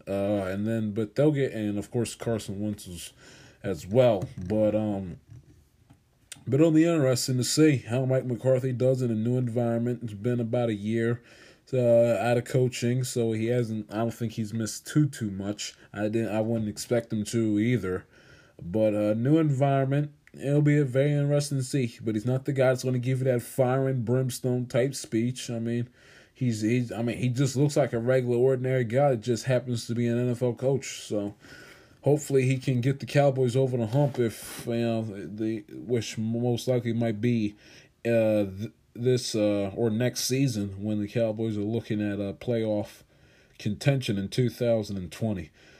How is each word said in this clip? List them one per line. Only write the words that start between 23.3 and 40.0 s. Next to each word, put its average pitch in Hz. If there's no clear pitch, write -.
fire 135
and 131
brimstone 127
type 123
speech. 120
I 117
mean, 117
he's, 117
he's, 113
I 104
mean, 117
he 127
just 123
looks 147
like 135
a 117
regular, 123
ordinary 127
guy 135
that 117
just 117
happens 123
to 120
be 120
an 117
N 123
F 120
L 123
coach. 127
So 104
hopefully 139
he 131
can 127
get 135
the 117
Cowboys 131
over 131
the 117
hump 131
if, -
you 120
know, 117
the, 104
which 107
most 117
likely 120
might 113
be, 113
uh, 110
th-, 98
this, 123
uh, 101
or 117
next 120